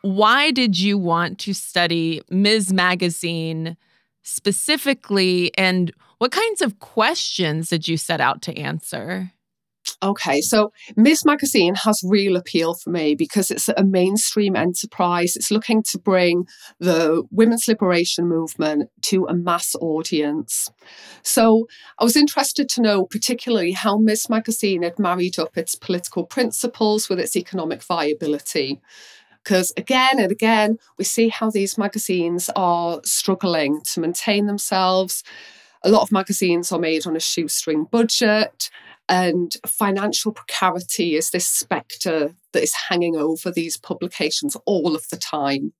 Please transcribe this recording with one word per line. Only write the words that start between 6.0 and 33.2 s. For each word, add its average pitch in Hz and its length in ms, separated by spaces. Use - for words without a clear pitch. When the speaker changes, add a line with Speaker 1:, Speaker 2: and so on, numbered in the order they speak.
Speaker 1:
what 254 140
kinds 440 300
of 233 180
questions 180 920
did 160 180
you 165 80
set 160 240
out 131 240
to - 140
answer? 160 760
Speaker 2:
Okay, 180 380
so 214 320
Ms. 285 260
Magazine 269 520
has 214 300
real 196 300
appeal 170 380
for - 160
me 156 260
because 180 340
it's - 200
a 190 160
mainstream 196 720
enterprise. 175 800
It's - 120
looking 220 340
to - 140
bring 180 480
the 165 520
women's 226 380
liberation 175 580
movement 156 640
to 190 240
a - 60
mass 175 480
audience. 156 880
So 226 440
I - 60
was 233 140
interested 294 520
to - 120
know 202 240
particularly 220 680
how 202 260
Ms. 214 320
Magazine 214 540
had 170 160
married 180 400
up - 180
its 170 180
political 180 500
principles 220 840
with 185 120
its - 160
economic 175 460
viability. 151 1000
'Cause 185 320
again 254 420
and 190 100
again, 220 480
we 202 80
see 226 240
how 220 200
these 196 280
magazines 180 800
are 170 480
struggling 165 760